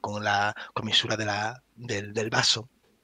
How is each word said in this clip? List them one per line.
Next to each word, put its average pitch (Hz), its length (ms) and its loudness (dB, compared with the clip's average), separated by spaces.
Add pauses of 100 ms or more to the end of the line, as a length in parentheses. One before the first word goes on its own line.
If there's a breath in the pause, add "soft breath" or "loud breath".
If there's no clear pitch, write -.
con 104 220 -4
la 104 320 2 (180 loud breath)
comisura 110 440 0
de 110 80 -4
la, 107 360 -2 (140)
del, 104 380 -6
del 110 180 -2
vaso, 123 360 4 (360)